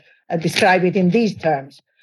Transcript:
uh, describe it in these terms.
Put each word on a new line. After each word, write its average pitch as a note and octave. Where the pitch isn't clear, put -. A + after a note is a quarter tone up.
uh, F3
describe F3+
it F3+
in F3+
these A3
terms. C#3